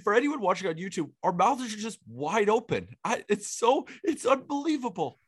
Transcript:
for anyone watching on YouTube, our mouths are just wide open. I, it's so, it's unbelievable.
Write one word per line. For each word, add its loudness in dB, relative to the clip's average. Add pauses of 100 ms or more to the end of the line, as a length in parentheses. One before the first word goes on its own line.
for 2
anyone 2
watching 0
on -2
YouTube, -6 (140)
our 2
mouths 2
are -12
just -8
wide 0
open. 2 (160)
I, -2
it's -2
so, 2 (160)
it's -2
unbelievable. 0